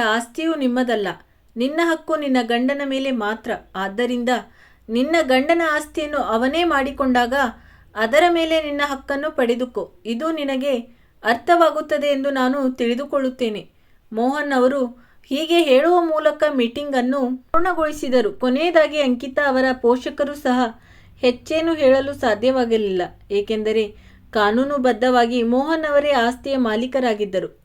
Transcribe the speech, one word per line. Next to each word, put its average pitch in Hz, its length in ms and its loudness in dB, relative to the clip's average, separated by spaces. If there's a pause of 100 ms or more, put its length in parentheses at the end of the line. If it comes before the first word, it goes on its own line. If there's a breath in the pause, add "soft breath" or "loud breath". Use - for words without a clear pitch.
ಆಸ್ತಿಯೂ 247 500 -2
ನಿಮ್ಮದಲ್ಲ. 240 520 -2 (500 soft breath)
ನಿನ್ನ 277 260 -2
ಹಕ್ಕು 320 320 -2
ನಿನ್ನ 285 260 0
ಗಂಡನ 247 440 0
ಮೇಲೆ 269 260 -2
ಮಾತ್ರ. 226 400 -4 (240)
ಆದ್ದರಿಂದ 233 540 -4 (600 soft breath)
ನಿನ್ನ 262 320 0
ಗಂಡನ 285 400 2 (100)
ಆಸ್ತಿಯನ್ನು 302 460 -4
ಅವನೇ 262 460 0
ಮಾಡಿಕೊಂಡಾಗ 262 720 0 (600 soft breath)
ಅದರ 226 340 2
ಮೇಲೆ 320 340 0
ನಿನ್ನ 285 200 -4
ಹಕ್ಕನ್ನು 285 480 -4
ಪಡೆದುಕೋ. 240 600 -2 (120)
ಇದು 233 260 -4
ನಿನಗೆ 277 460 -2 (460 soft breath)
ಅರ್ಥವಾಗುತ್ತದೆ 302 840 2
ಎಂದು 277 220 0
ನಾನು 262 420 0
ತಿಳಿದುಕೊಳ್ಳುತ್ತೇನೆ." 254 1000 -4 (440)
ಮೋಹನ್ 277 440 -2
ಅವರು 262 280 2 (400 soft breath)
ಹೀಗೆ 320 340 0
ಹೇಳುವ 320 420 4
ಮೂಲಕ 302 420 0 (100)
ಮೀಟಿಂಗ್ 269 420 -2
ಅನ್ನು 254 420 0
ಪೂರ್ಣಗೊಳಿಸಿದರು. 302 1000 0
ಕೊನೆಯದಾಗಿ 302 640 2
ಅಂಕಿತಾ 269 480 -2
ಅವರ 262 160 2 (160)
ಪೋಷಕರು 269 540 0
ಸಹ 247 460 -2 (360 soft breath)
ಹೆಚ್ಚೇನೂ 311 560 0
ಹೇಳಲು 277 400 2
ಸಾಧ್ಯವಾಗಲಿಲ್ಲ, 226 880 0 (300)
ಏಕೆಂದರೆ 214 640 -2 (360 soft breath)
ಕಾನೂನುಬದ್ಧವಾಗಿ 247 1120 2
ಮೋಹನ್ 294 480 0
ಅವರೇ 285 200 2
ಆಸ್ತಿಯ 254 460 0
ಮಾಲೀಕರಾಗಿದ್ದರು. 220 1080 -2